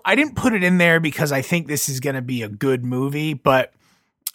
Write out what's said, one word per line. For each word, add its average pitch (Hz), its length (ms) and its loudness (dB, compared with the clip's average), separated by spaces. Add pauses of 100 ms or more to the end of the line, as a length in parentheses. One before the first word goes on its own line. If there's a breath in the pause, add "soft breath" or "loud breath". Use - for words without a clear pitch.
I 190 120 2
didn't 294 200 2
put 247 180 2
it 185 120 0
in 180 120 4
there 170 220 6
because 156 320 -2
I 135 100 0
think 165 260 -2
this 147 200 -4
is 131 140 -6
gonna 135 200 -4
be 120 220 -6
a 104 60 -8
good 127 340 -2
movie, 139 500 -4
but, 131 400 2 (600)